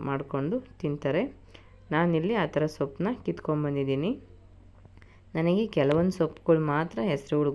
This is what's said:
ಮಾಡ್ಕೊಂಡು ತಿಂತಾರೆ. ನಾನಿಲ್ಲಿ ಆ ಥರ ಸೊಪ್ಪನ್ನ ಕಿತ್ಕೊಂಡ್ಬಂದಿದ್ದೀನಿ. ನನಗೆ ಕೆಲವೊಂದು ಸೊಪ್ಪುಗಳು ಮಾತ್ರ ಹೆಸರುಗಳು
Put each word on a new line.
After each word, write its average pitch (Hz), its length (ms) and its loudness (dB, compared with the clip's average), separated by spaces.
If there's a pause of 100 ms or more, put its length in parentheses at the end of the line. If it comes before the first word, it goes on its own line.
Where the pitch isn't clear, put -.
(100)
ಮಾಡ್ಕೊಂಡು 139 480 -2 (200)
ತಿಂತಾರೆ. 147 460 -2 (680)
ನಾನಿಲ್ಲಿ 170 540 2
ಆ - 20 0
ಥರ 151 200 0
ಸೊಪ್ಪನ್ನ 156 420 -4 (180)
ಕಿತ್ಕೊಂಡ್ಬಂದಿದ್ದೀನಿ. 147 840 -2 (1200)
ನನಗೆ 175 320 2
ಕೆಲವೊಂದು 165 540 2
ಸೊಪ್ಪುಗಳು 160 420 2 (120)
ಮಾತ್ರ 165 240 -2 (140)
ಹೆಸರುಗಳು 143 420 0